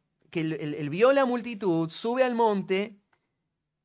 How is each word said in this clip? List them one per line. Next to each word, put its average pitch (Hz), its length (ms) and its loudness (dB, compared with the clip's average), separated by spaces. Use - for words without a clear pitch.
que 170 100 -4
él, 160 140 -2
él, 147 200 -6
él 147 160 -6
vio 220 220 4
la 277 120 4
multitud, 214 640 -2
sube 240 360 0
al 247 100 0
monte 202 640 0